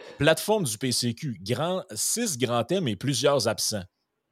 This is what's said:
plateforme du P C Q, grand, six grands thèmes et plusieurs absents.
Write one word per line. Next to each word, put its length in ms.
plateforme 460
du 140
P 140
C 220
Q, 280
grand, 420
six 440
grands 260
thèmes 240
et 80
plusieurs 520
absents. 340